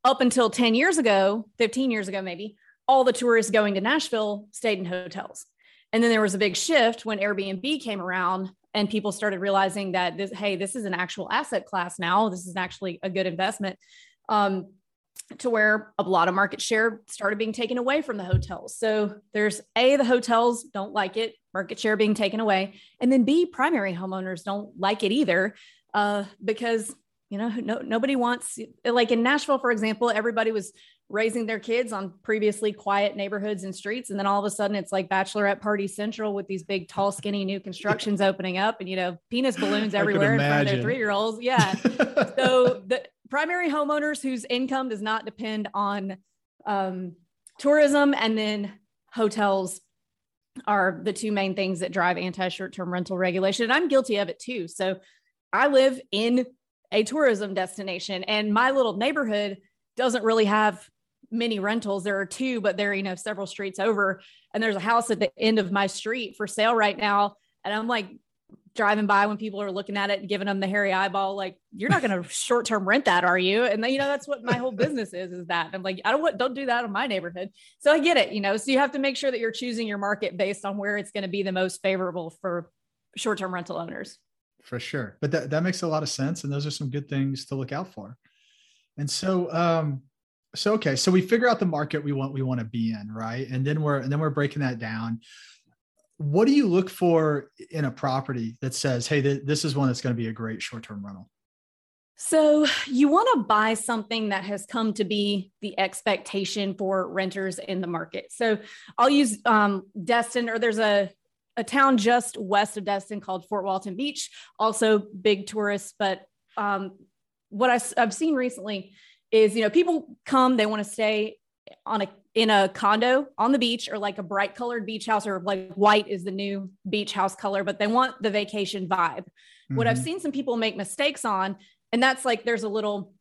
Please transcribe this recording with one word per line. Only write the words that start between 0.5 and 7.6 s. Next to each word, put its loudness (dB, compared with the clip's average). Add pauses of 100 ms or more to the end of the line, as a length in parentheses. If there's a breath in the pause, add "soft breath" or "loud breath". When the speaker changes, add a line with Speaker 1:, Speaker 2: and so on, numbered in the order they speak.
Speaker 1:
ten 4
years 4
ago, 4
fifteen 0
years -2
ago, -4
maybe, -10 (300 soft breath)
all 6
the 4
tourists 4
going 4
to 0
Nashville -2
stayed -2
in -6
hotels. -10 (480 soft breath)
And 4
then 6
there 6
was 2
a -4
big 2
shift 2
when -4
Airbnb -2